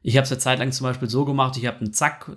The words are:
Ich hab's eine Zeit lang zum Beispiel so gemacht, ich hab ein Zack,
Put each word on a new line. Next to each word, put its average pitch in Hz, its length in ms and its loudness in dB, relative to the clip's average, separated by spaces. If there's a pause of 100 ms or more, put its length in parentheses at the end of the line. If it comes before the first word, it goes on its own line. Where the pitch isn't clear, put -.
Ich 117 120 2
hab's 135 160 4
eine 127 60 -2
Zeit 127 220 0
lang 131 120 -2
zum 131 140 -4
Beispiel 123 240 -2
so 135 160 2
gemacht, 131 320 0
ich 120 80 -4
hab 117 160 -4
ein 107 100 -4
Zack, - 460 -2